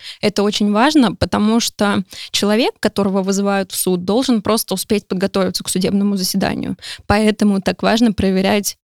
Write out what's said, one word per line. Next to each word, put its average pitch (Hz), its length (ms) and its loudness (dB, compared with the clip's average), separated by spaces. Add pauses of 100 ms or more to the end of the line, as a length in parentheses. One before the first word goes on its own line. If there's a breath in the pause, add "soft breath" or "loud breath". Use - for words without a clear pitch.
(200 loud breath)
Это 208 240 0
очень 208 280 0
важно, 240 440 4
потому 208 440 0
что 202 440 -2 (280 loud breath)
человек, 220 480 0
которого 202 420 0
вызывают 196 500 -2
в - 40 -10
суд, 185 280 -2
должен 226 380 0
просто 220 320 -2
успеть 202 340 -2
подготовиться 190 560 -2
к - 60 -10
судебному 196 480 0
заседанию. - 600 -2 (280 loud breath)
Поэтому 208 560 2
так - 220 -2
важно 220 280 2
проверять 190 760 0